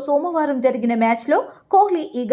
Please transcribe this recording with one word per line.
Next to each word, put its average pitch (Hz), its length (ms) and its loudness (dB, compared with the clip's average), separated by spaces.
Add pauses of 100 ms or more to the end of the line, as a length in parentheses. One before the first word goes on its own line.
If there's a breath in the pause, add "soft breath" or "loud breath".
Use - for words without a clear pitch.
సోమవారం 294 600 0
జరిగిన 240 380 0
మ్యాచ్లో 233 340 0 (360 loud breath)
కోహ్లీ 381 300 2 (160)
ఈ 247 120 -4